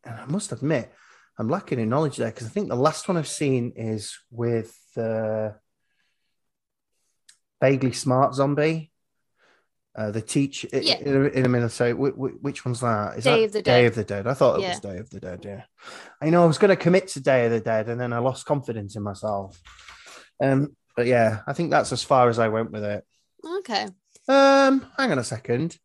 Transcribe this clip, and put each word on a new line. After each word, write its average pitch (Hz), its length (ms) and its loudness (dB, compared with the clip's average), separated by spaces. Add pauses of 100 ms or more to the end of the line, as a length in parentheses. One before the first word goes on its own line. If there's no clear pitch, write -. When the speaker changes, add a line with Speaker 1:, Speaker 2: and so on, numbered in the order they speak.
Speaker 1:
And 117 100 -14
I 113 120 -16
must 170 260 -6
admit, 131 400 -4 (460)
I'm 110 100 -4
lacking 156 320 -4
in 110 80 -2
knowledge 139 300 0
there, 113 120 -4
'cause 117 160 -14
I 110 40 -12
think 208 180 -6
the 120 80 -4
last 147 320 0
one 180 80 0
I've 151 120 -2
seen 131 460 -2
is 110 420 -8 (140)
with, 117 460 -4 (200)
uh, 110 540 -4 (2000)
Vaguely 135 320 2
Smart 131 420 2
Zombie. 147 580 0 (1000)
Uh, 107 160 -6
the 110 100 -4
teach - 540 -2
i-, - 40 0
Speaker 2:
Yeah. 302 200 0
Speaker 1:
in 139 180 0
a, 139 120 4
in 135 180 0
a - 20 4
minute. 120 220 2
So, 120 200 0
w-, 135 220 -2
w-, 131 300 -6
which 139 240 -8
one's 120 140 -4
that? 110 360 -2
Is 113 80 -8
Speaker 2:
Day 226 160 6
Speaker 1:
that 220 60 4
Speaker 2:
of 202 60 -6
the 214 100 -4
Speaker 1:
Day 123 200 6
Speaker 2:
Dead. 120 40 8
Speaker 1:
of 113 80 2
the 110 100 -2
Dead? 101 220 -4
I 131 80 0
thought 120 260 4
it 95 80 -2
was - 160 -6
Speaker 2:
Yeah. 98 80 -8
Speaker 1:
Day 90 60 -10
of - 120 -14
the 95 100 -16
Dead. 90 240 -12
Yeah, 101 180 -12 (580)
I 151 80 0
know 175 140 6
I 170 40 8
was 156 120 4
gonna 196 180 6
commit 185 320 4
to 143 120 -10
Day 131 260 4
of 113 60 2
the 113 80 0
Dead, 110 280 -2
and 117 100 -6
then 123 140 -4
I 117 60 -2
lost 127 260 -2
confidence 113 500 -4
in 104 80 -8
myself. 101 560 -6 (840)
Um, 135 340 0 (200)
but 120 100 0
yeah, 113 400 2
I 143 80 -6
think 165 160 -4
that's 135 220 2
as 120 100 -4
far 127 260 4
as 117 100 0
I 113 100 2
went 110 240 -2
with 107 120 -8
it. 104 220 -6 (360)
Speaker 2:
Okay. 330 420 -6 (440)
Speaker 1:
Um, 277 580 6 (120)
hang 254 140 0
on 135 60 2
a 120 60 -2
second. 123 600 -4